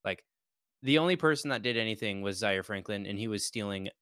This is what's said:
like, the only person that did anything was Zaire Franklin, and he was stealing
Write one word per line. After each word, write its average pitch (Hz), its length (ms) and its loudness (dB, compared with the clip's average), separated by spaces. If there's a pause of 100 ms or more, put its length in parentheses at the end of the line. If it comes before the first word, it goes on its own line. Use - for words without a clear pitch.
like, 98 220 -4 (560)
the 135 160 6
only 175 180 4
person 156 360 2
that 117 100 0
did 120 160 0
anything 110 460 -2
was 98 160 -2
Zaire 98 240 2
Franklin, 101 420 -6
and 101 120 -4
he 113 100 -2
was 107 180 -2
stealing 98 440 -4 (120)